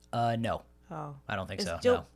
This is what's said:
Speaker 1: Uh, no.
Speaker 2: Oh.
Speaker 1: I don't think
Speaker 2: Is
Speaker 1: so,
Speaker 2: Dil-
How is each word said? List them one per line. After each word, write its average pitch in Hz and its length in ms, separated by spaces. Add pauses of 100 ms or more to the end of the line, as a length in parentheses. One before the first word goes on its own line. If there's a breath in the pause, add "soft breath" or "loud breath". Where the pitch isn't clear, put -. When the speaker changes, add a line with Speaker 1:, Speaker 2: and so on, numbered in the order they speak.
(140)
Speaker 1:
Uh, 117 240
no. 104 240 (300)
Speaker 2:
Oh. 147 240 (120)
Speaker 1:
I 107 80
don't 95 120
think 98 140
Speaker 2:
Is 208 40
Speaker 1:
so, 85 160
Speaker 2:
Dil- 247 240 (100)